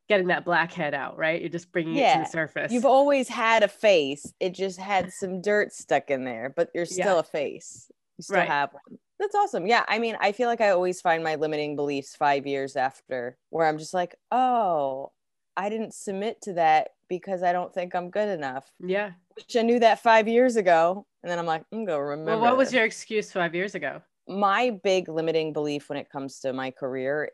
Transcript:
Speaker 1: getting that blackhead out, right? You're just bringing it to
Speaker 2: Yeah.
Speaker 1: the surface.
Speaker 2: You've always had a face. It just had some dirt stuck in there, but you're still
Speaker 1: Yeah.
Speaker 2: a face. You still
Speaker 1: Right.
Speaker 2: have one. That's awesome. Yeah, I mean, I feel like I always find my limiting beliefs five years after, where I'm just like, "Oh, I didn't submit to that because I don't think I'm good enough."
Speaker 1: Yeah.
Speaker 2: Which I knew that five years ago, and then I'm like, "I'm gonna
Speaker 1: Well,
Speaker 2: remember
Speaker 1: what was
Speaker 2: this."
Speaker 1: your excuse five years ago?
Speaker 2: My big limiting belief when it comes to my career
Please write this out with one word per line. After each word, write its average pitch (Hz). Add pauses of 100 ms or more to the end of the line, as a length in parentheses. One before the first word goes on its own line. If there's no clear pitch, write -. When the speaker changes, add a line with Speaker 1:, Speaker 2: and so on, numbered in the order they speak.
Speaker 1:
getting 190
that 156
blackhead 165
out, 131
right? 160
You're 170
just 170
bringing 165
it 277
to -
Speaker 2:
Yeah. 165
Speaker 1:
the -
surface. 156
Speaker 2:
You've 233
always 269
had 226
a 196
face. 156
It 185
just 180
had 190
some 185
dirt 208
stuck -
in 131
there, 123
but 170
you're 170
still 180
Speaker 1:
Yeah. 165
Speaker 2:
a -
face. - (280)
You 180
still 196
Speaker 1:
Right. 170
Speaker 2:
have 143
one. - (200)
That's 403
awesome. 254
Yeah, 226
I 214
mean, 226
I 202
feel 240
like 233
I 214
always 180
find 165
my 156
limiting 147
beliefs 143
five 143
years 135
after, 131 (100)
where 160
I'm 156
just 156
like, 180 (160)
"Oh, 185 (440)
I 196
didn't 220
submit 202
to 202
that 160 (180)
because 180
I 180
don't 180
think 180
I'm 180
good 208
enough." 139
Speaker 1:
Yeah. 185 (240)
Speaker 2:
Which -
I 226
knew 233
that 220
five 226
years 233
ago, 180 (160)
and 175
then 175
I'm 170
like, 160
"I'm 220
gonna 160
Speaker 1:
Well, 143
Speaker 2:
remember 160
Speaker 1:
what 247
was 262
Speaker 2:
this." 226
Speaker 1:
your 233
excuse 214
five 170
years 190
ago? 151 (240)
Speaker 2:
My 202
big 185
limiting 160
belief 147
when 143
it -
comes 135
to 131
my 131
career 135